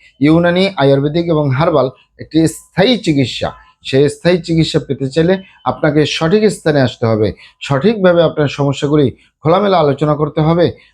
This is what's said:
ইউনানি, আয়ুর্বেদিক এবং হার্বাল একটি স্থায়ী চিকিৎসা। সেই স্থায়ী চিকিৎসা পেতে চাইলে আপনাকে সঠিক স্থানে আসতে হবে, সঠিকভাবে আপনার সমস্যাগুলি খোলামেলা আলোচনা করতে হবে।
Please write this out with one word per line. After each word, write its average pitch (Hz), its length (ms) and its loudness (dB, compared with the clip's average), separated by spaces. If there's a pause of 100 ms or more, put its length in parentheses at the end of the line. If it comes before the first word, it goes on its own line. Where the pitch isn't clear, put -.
(200)
ইউনানি, 170 440 2 (140)
আয়ুর্বেদিক 139 520 0
এবং 151 220 0
হার্বাল 143 360 0 (320)
একটি 151 280 -4
স্থায়ী 196 460 -2 (100)
চিকিৎসা। 139 460 -2 (360)
সেই 139 240 2
স্থায়ী 175 340 -2
চিকিৎসা 160 380 0
পেতে 135 280 -6
চাইলে 165 240 0 (320)
আপনাকে 147 440 -2
সঠিক 180 320 0 (100)
স্থানে 151 300 -2
আসতে 117 240 -2
হবে, 110 220 0 (340)
সঠিকভাবে 180 640 2
আপনার 156 340 0
সমস্যাগুলি 143 500 0 (360)
খোলামেলা 190 360 2
আলোচনা 151 360 0
করতে 151 260 -2
হবে। 165 240 2 (280)